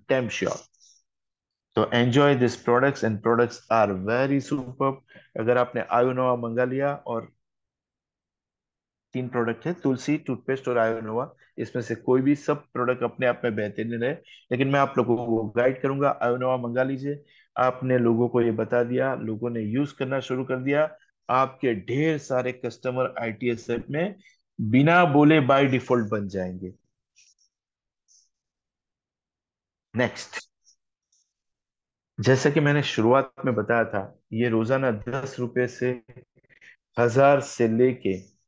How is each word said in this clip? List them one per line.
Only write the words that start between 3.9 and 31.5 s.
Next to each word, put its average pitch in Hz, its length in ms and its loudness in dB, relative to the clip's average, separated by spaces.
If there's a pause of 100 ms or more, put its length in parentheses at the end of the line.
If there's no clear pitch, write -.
very 135 400 0
superb। 135 480 -4 (440)
अगर 120 180 2
आपने 120 320 -2
आयोनोवा 123 580 0
मंगा 117 160 -2
लिया 135 300 -2
और 117 360 -8 (1800)
तीन 127 140 -6
product 117 380 -2
है, 165 60 -2
तुलसी, 143 440 -2
toothpaste 131 520 -6
और 123 100 0
आयोनोवा, 113 540 -2 (260)
इसमें 120 240 -6
से 113 120 -6
कोई 127 260 0
भी 139 140 2
सब 147 380 -4
product 123 300 -2
अपने 123 240 -4
आप 120 180 0
में 117 120 -2
बेहतरीन 110 460 -6
है, 131 100 -2 (400)
लेकिन 131 160 0
मैं 139 120 2
आप 139 180 0
लोगों 120 180 2
को 113 320 -2
guide 123 340 0
करूंगा, 139 400 -2
आयोनोवा 127 340 0
मंगा 120 260 -2
लीजिए। 135 400 -4 (340)
आपने 127 420 0
लोगों 117 300 4
को 120 140 0
ये 117 80 2
बता 113 320 0
दिया, 127 320 -2
लोगों 113 360 -8
ने 117 100 -6
यूज़ 120 340 -4
करना 135 260 -4
शुरू 131 240 -6
कर 131 120 -4
दिया, 143 320 0 (400)
आपके 127 460 0
ढेर 135 440 -2
सारे 127 340 -4
customer 127 680 -4
आईटीएसएफ़ 117 680 -4
में 175 240 -4 (440)
बिना 143 460 4
बोले 151 360 6
by 135 280 4
default 123 420 0
बन 104 180 -2
जाएंगे। 92 440 -6 (3250)
Next, - 540 -4 (1700)